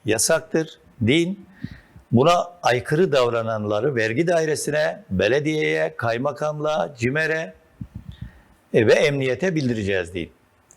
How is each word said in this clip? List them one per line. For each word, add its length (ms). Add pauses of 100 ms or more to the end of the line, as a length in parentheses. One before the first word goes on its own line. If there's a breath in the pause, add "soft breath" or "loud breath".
yasaktır 760 (220)
deyin. 460 (680 loud breath)
Buna 320 (180)
aykırı 500
davrananları 840
vergi 320
dairesine, 840
belediyeye, 840
kaymakamlığa, 1000
cimer'e, 580 (1200 loud breath)
e, 120
ve 60
emniyete 600
bildireceğiz 600
deyin. 180 (440)